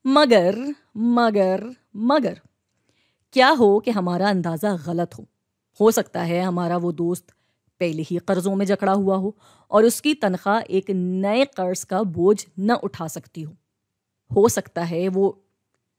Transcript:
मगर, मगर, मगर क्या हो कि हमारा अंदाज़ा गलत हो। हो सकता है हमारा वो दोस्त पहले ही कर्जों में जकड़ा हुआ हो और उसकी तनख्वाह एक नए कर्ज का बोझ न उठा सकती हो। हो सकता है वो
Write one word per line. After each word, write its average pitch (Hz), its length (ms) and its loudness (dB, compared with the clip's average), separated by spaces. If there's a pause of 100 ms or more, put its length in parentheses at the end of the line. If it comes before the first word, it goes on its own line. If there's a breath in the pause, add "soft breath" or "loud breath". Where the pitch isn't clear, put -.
मगर, 233 500 4 (420)
मगर, 214 680 2 (320)
मगर 247 420 0 (920)
क्या 254 180 6
हो 214 280 4
कि 240 120 -2
हमारा 180 380 0
अंदाज़ा 180 460 -2 (100)
गलत 170 320 -6
हो। 85 80 -20 (540)
हो 220 120 6
सकता 180 320 -4
है 170 180 -2
हमारा 175 360 -2
वो 175 160 -4
दोस्त 170 400 -6 (480)
पहले 160 200 -4
ही 175 160 -6 (100)
कर्जों 190 280 -2
में 196 100 -2
जकड़ा 190 280 0
हुआ 196 240 0
हो 190 180 -4 (360 soft breath)
और 214 140 6
उसकी 294 300 0
तनख्वाह 202 440 -2 (120)
एक 190 200 -2
नए 190 560 0
कर्ज 185 380 -6
का 190 180 -2
बोझ 185 420 2 (140)
न 208 140 0
उठा 180 360 -6
सकती - 320 -16
हो। 156 140 -14 (760)
हो 202 180 4
सकता - 340 -6
है 170 260 -4
वो 190 280 -2 (600)